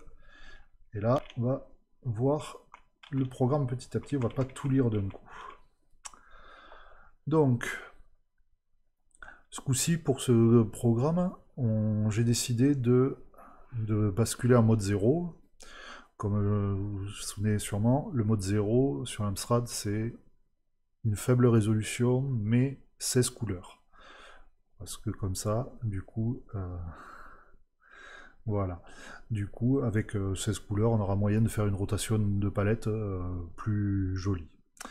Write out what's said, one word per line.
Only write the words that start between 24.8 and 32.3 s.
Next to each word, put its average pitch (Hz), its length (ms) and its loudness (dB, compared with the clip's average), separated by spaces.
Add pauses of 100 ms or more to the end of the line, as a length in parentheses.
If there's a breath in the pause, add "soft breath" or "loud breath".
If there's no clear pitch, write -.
que - 120 -8
comme 95 260 -4
ça, 113 360 -2 (120)
du 98 180 -4
coup, 113 420 -4 (120)
euh, 90 220 -8 (1700 loud breath)
voilà. 98 360 -2 (500 loud breath)
Du 101 160 -4
coup, 131 320 0
avec, 107 380 -2
euh, 98 180 -2
seize 101 240 -4
couleurs, 104 320 0
on 113 80 4
aura 98 160 0
moyen 104 260 2
de 110 60 4
faire 104 200 0
une 101 80 0
rotation 101 440 -2
de 101 300 0